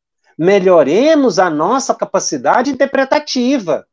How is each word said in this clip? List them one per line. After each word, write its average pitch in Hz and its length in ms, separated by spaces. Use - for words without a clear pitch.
melhoremos 190 1000
a 185 100
nossa 170 460
capacidade 190 760
interpretativa. 262 1200